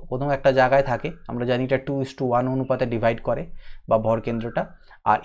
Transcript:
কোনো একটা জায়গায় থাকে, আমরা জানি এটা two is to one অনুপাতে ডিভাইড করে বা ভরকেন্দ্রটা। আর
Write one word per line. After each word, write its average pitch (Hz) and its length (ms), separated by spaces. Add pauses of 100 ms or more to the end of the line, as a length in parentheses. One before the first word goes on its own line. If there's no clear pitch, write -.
কোনো 135 200
একটা 139 220
জায়গায় 131 320
থাকে, 131 280 (160)
আমরা 120 180
জানি 123 180
এটা 131 240
two 139 120
is 131 100 (100)
to 135 60
one 123 220
অনুপাতে 131 380
ডিভাইড 117 360
করে 123 240 (440)
বা 113 80
ভরকেন্দ্রটা। 113 680 (380)
আর 107 220